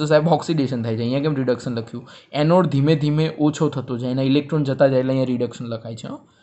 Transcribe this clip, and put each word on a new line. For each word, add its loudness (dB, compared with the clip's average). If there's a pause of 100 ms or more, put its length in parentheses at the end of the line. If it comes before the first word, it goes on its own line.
તો -2
સાહેબ 4 (100)
ઓક્સિડેશન -2
થાય -2
છે, -2
અહીંયા -2
કેમ -2
રિડક્શન -2
લખ્યું? -10 (380)
એનોડ 4
ધીમે 4 (120)
ધીમે 2 (220)
ઓછો 0
થતો -6
જાય, -4
એના 0
ઇલેક્ટ્રોન 0
જતા 4
જાય 4
એટલે 0
અહીંયા 0
રિડક્શન -4
લખાય -14
છે, -14
હો. -12 (240)